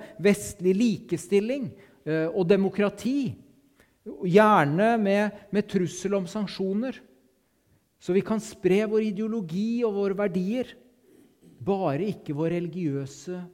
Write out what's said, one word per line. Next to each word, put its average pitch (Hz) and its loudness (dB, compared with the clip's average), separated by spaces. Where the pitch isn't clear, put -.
vestlig 190 2
likestilling, 208 0
eh, 160 0
og 175 -2
demokrati, 202 0
gjerne 196 4
med, 202 0
med 208 -2
trussel 190 -2
om 190 -2
sanksjoner. 202 -6
Så 180 -2
vi 196 4
kan 220 0
spre 202 0
vår 214 0
ideologi 214 -4
og 214 0
våre 196 -2
verdier, 202 -2
bare 185 0
ikke - -8
vår 165 -2
religiøse 165 -6